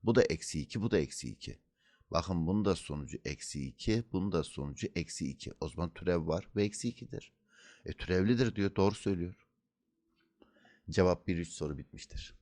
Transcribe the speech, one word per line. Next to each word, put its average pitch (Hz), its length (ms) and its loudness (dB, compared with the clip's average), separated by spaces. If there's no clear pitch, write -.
Bu 113 120 4
da 123 80 8
eksi - 380 0
iki, 98 220 -4
bu 113 80 0
da 107 80 6
eksi 69 300 -2
iki. - 380 -12
Bakın, 85 360 2
bunun 98 180 2
da 95 120 4
sonucu - 480 -8
eksi 71 420 -6
iki, 110 460 -2
bunun 98 200 0
da 82 120 2
sonucu 71 500 -6
eksi 80 340 -4
iki. - 320 -10
O 82 80 -4
zaman 87 260 -4
türev 85 320 0
var 82 300 0
ve 104 80 2
eksi 104 240 -4
ikidir. - 440 -10
E, - 80 -6
türevlidir 107 640 2
diyor, 98 200 0
doğru 101 180 6
söylüyor. 92 540 -4
Cevap 90 360 4
bir 87 120 0
üç 85 100 -4
soru 76 300 -4
bitmiştir. - 640 -12